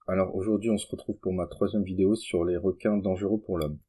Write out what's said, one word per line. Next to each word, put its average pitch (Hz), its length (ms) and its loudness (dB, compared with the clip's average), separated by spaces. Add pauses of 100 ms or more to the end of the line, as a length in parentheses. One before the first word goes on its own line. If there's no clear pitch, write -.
Alors 95 280 0
aujourd'hui, 104 360 0
on 104 80 4
se - 100 -8
retrouve - 300 -8
pour 92 140 -2
ma 87 140 0
troisième 101 380 0
vidéo 95 300 2
sur 87 300 -2
les 87 120 2
requins 98 400 0
dangereux 98 440 0
pour 90 180 -4
l'homme. 76 200 -2 (100)